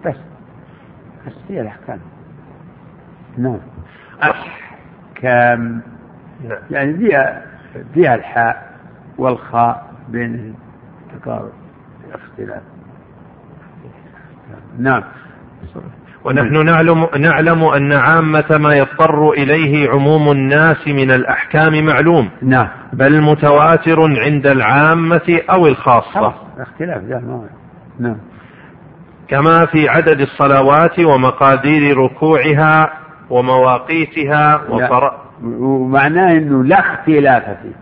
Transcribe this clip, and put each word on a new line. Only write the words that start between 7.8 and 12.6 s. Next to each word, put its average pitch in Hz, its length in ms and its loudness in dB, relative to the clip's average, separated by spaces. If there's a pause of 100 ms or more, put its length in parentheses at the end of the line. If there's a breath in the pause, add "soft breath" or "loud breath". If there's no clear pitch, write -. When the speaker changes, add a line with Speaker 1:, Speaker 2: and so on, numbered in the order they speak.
Speaker 1:
فيها 151 200 2
الحاء 113 560 -4 (480)
والخاء 120 680 -4 (220)
بين 117 460 -10 (680)
تقارب 110 300 -12 (580)
الاختلاف. - 540 -18 (2250)